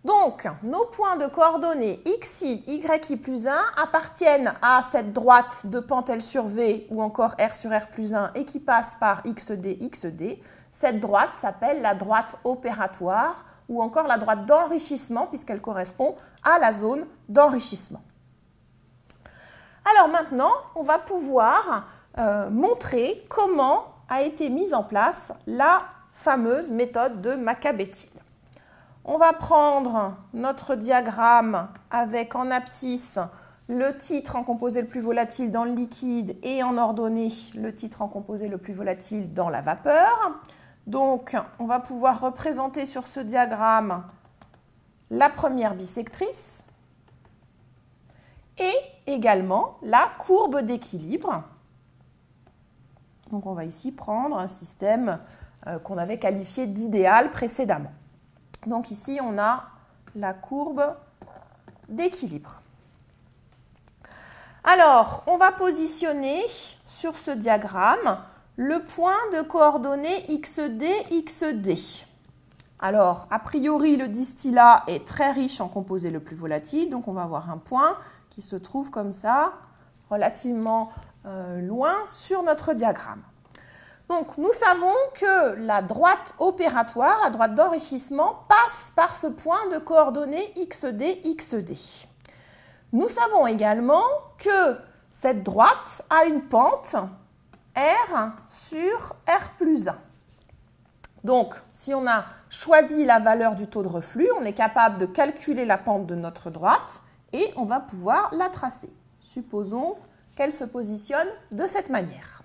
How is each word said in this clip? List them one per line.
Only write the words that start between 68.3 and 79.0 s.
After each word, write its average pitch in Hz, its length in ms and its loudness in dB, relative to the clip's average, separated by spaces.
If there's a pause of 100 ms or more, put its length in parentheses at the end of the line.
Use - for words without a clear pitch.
le 302 260 -2
point 359 340 0 (160)
de 311 80 -2
coordonnées 302 920 2
X 302 280 -6
D, 285 280 -4 (220)
X 330 340 -4
D. 202 320 -2 (1000)
Alors, 190 540 2
a 226 80 -2
priori, 294 580 2
le 254 100 -4
distillat 240 800 6
est - 220 -6
très 277 240 0
riche 254 280 -4
en 185 80 -6
composé 190 440 -6
le 160 80 -6
plus 160 160 -14
volatile, 165 560 -4
donc 247 160 -8
on 190 60 -6
va 185 100 -6
avoir 165 260 -8
un 160 80 -10
point 285 400 0 (320)
qui - 140 -20
se - 120 -12
trouve 269 360 -8
comme 202 200 -6